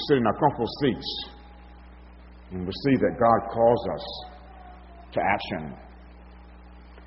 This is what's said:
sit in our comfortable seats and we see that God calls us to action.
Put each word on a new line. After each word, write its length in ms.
sit 80
in 100
our 80
comfortable 460
seats 480
and 160
we 60
see 240
that 240
God 340
calls 400
us 100
to 80
action. 560